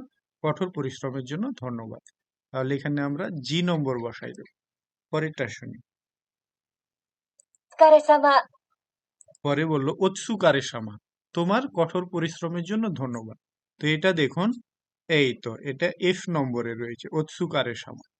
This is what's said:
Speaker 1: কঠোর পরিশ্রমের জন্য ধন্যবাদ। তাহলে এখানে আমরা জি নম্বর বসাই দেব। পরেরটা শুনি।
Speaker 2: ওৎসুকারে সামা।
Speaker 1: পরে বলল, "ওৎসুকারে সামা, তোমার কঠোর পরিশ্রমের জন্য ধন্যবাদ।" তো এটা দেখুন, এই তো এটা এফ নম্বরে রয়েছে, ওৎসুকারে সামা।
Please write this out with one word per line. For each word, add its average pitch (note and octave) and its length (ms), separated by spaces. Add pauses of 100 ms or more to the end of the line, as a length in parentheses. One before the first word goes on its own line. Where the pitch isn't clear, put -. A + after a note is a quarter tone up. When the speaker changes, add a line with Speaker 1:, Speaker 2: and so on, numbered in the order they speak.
(440)
Speaker 1:
কঠোর D#3 280
পরিশ্রমের C3 540
জন্য D#3 200 (140)
ধন্যবাদ। A#2 440 (500)
তাহলে C3 200
এখানে C#3+ 280
আমরা C#3+ 240 (180)
জি C#3+ 200
নম্বর D#3 360
বসাই A#2 340
দেব। - 160 (600)
পরেরটা D3+ 380
শুনি। - 300 (1800)
Speaker 2:
ওৎসুকারে D#4 420
সামা। C#4+ 320 (1080)
Speaker 1:
পরে C#3+ 220
বলল, D3 220 (120)
"ওৎসুকারে F#3+ 600
সামা, A2 320 (420)
তোমার G3 280 (100)
কঠোর E3+ 360
পরিশ্রমের E3 560
জন্য A3 260
ধন্যবাদ।" A#2+ 460 (440)
তো - 60
এটা D#3 260
দেখুন, E3 360 (600)
এই D3 200 (100)
তো A#2 120 (120)
এটা C#3 240 (140)
এফ F#3 180 (100)
নম্বরে B2 440
রয়েছে, A#2 380
ওৎসুকারে D#3 640
সামা। - 300 (140)